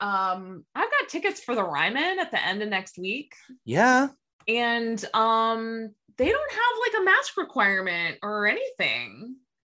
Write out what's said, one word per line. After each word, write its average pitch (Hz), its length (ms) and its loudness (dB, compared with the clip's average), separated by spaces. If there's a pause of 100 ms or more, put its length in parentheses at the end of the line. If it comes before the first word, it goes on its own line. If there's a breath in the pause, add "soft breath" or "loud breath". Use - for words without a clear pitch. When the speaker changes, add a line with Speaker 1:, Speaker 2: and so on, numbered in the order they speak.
Speaker 1:
um, 190 600 -2 (100)
I've 359 160 -2
got 571 180 0
tickets - 340 -4
for - 120 -4
the 208 100 0
Ryman 214 540 0
at 349 120 -4
the - 140 -2
end 196 180 -2
of 208 60 -4
next 190 300 -4
week. 208 340 -6 (320)
Speaker 2:
Yeah. 254 440 4 (380)
Speaker 1:
And, 233 560 0 (120)
um, 226 800 2 (240)
they 262 120 2
don't 554 220 0
have, 415 80 -4 (320)
like, 440 80 0
a 381 40 2
mask 415 340 2
requirement 190 840 0
or 208 240 -2
anything. 185 880 -4 (300)